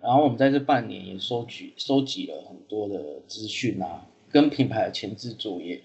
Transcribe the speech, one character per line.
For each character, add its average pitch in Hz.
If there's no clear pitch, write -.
然 117
后 139
我 151
们 117
在 135
这 143
半 131
年 95
也 95
收 117
集， 90
收 135
集 127
了 73
很 95
多 104
的 73
资 110
讯 101
啊， 80
跟 147
品 135
牌 110
的 95
前 107
置 117
作 95
业。 87